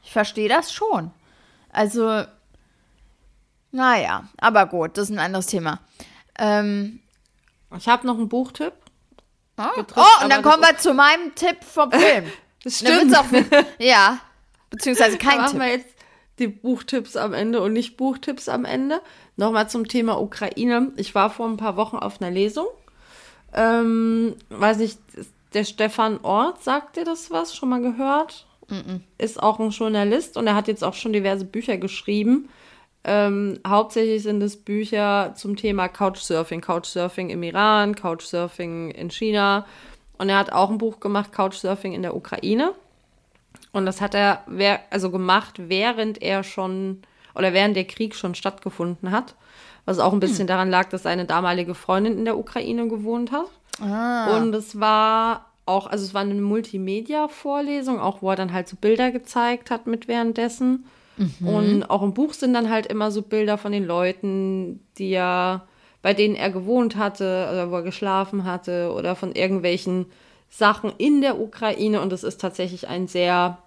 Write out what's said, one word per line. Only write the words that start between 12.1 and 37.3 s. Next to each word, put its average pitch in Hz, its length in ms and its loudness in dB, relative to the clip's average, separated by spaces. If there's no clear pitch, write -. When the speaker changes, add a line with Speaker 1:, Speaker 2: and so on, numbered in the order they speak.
Speaker 2:
<laughs> - 40 -16
Das 254 140 -6
Speaker 1:
Dann 247 140 4
wird's 311 80 10
Speaker 2:
stimmt. - 0 -
Speaker 1:
auch 262 140 4
wit-, 285 340 6
ja, 233 380 6
beziehungsweise 226 480 2
Speaker 2:
Da 254 120 2
Speaker 1:
kein 277 80 6
Speaker 2:
machen 262 160 2
Speaker 1:
Tipp. 269 80 -2
Speaker 2:
wir 247 60 0
jetzt 247 200 -4
die 247 80 0
Buchtipps 247 680 -4
am 208 160 -2
Ende 226 280 0
und 202 120 0
nicht 233 240 -4
Buchtipps 262 520 -4
am 247 160 -2
Ende. 277 360 -2
Nochmal 214 320 0
zum 226 200 -4
Thema 226 320 0
Ukraine. 240 720 -2
Ich - 220 -8
war 202 140 4
vor 226 180 -6
ein 220 80 -4
paar 208 200 -4
Wochen 220 200 -2
auf 196 260 -8
einer 180 80 -6
Lesung. 214 360 -2
Ähm, 226 840 2
weiß 214 280 2
nicht, 220 200 -4
der 208 100 0
Stefan 220 580 -2
Ort, 247 400 0
sagt 285 340 -4
dir 339 80 -6
das 330 280 -8
was? 330 240 -6
Schon 262 120 -4
mal 247 140 0
gehört? 269 640 -2
Speaker 1:
Mm-mm. 185 320 -10
Speaker 2:
Ist 220 240 -4
auch 220 160 2
ein 220 120 0
Journalist 214 640 0
und 233 100 -2
er 208 80 2
hat 208 140 0
jetzt 208 160 -4
auch 185 100 -2
schon 220 180 -6
diverse 196 320 0
Bücher 208 340 -4
geschrieben. 208 680 0
Ähm, 202 640 0
hauptsächlich 214 560 2
sind 208 180 -2
es 208 160 -2
Bücher 208 800 -2
zum 202 220 -8
Thema 202 320 -2
Couchsurfing. 175 720 -4
Couchsurfing 175 720 -4